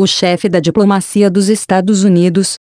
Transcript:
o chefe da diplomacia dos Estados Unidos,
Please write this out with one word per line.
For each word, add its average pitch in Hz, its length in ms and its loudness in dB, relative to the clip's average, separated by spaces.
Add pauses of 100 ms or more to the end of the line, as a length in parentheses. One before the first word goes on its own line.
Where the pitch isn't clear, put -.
o 196 40 2
chefe 180 440 -2
da 175 100 0
diplomacia 196 720 0
dos 190 180 0
Estados 196 540 0
Unidos, 180 600 2